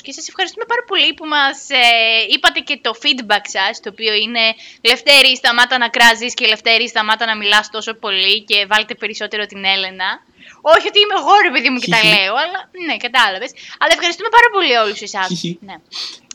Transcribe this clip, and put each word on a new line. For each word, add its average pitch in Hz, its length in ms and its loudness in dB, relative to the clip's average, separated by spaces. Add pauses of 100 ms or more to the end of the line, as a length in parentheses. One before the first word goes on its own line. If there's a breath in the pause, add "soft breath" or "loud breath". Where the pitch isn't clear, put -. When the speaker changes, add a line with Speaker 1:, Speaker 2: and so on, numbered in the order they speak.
Speaker 1:
Και 277 80 -16
σας 311 160 -14
ευχαριστούμε 381 440 -8
πάρα 480 180 -4
πολύ 302 240 0
που 330 200 -14
μας, 277 220 0 (140)
ε, 254 120 2 (520)
είπατε 330 340 0
και 285 80 -6 (100)
το 226 60 -2 (100)
feedback 214 420 0 (120)
σας, 202 160 -2 (100)
το 220 120 -12
οποίο 220 200 -4 (100)
είναι 226 200 -2 (460 loud breath)
"Λευτέρη, 269 460 4
σταμάτα 247 420 2
να 233 100 0
κράζεις" 233 500 2
και 247 80 -2
"Λευτέρη, 226 420 0
σταμάτα 220 380 -2
να 220 100 -2
μιλάς 208 340 0
τόσο 220 240 -8
πολύ 196 400 0 (140)
και 202 220 0
βάλτε 214 240 0
περισσότερο 214 520 -8
την 196 180 -12 (100)
Έλενα". 185 360 -6 (640 loud breath)
Όχι 349 160 4
ότι - 120 0
είμαι 415 180 0
εγώ, 294 140 4 (120)
ρε 330 80 0
παιδί 262 160 0
μου, 254 80 -2
και 185 120 -6
τα 226 60 2
Speaker 2:
Χιχι. 214 180 4
Speaker 1:
λέω, 196 280 0
αλλά, 359 160 -6 (280)
ναι, 247 100 -4
κατάλαβες. 233 540 -2 (300 loud breath)
Αλλά 311 160 2
ευχαριστούμε 349 400 -4
πάρα 466 160 8
πολύ 349 200 2 (120)
όλους 214 160 -6
εσάς. 196 260 -6
Speaker 2:
Χιχι. 175 320 -6 (100)
Speaker 1:
Ναι. 175 80 -18 (580 loud breath)